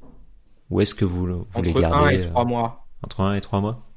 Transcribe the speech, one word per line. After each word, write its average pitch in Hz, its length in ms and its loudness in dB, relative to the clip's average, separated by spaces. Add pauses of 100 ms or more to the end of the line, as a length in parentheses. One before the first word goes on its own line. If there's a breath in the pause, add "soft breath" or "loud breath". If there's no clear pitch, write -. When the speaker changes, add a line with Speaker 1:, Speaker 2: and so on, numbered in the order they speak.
(680)
Speaker 1:
Ou 90 120 2
est-ce 104 140 2
que - 100 2
vous, 90 200 0
vous 87 360 -4
les 87 80 0
Speaker 2:
Entre 85 120 4
Speaker 1:
gardez, 90 220 4
Speaker 2:
un 143 60 6
et 92 160 2
Speaker 1:
euh, 87 40 -6
Speaker 2:
trois 120 160 2
mois. 120 400 -4 (180)
Speaker 1:
entre - 180 -6
un 98 140 2
et 98 60 -2
trois 98 200 -2
mois ? 110 240 -4 (120)